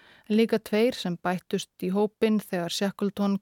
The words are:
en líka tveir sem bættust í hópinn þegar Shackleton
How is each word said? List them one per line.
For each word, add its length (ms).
en 80
líka 220
tveir 400
sem 180
bættust 640
í 160
hópinn 460
þegar 340
Shackleton 680